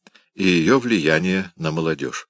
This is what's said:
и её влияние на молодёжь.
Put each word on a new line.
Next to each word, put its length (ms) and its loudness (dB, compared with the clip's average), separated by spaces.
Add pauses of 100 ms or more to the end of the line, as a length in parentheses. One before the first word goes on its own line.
(340)
и 100 -4
её 340 4
влияние 760 0
на 160 -4
молодёжь. 580 -4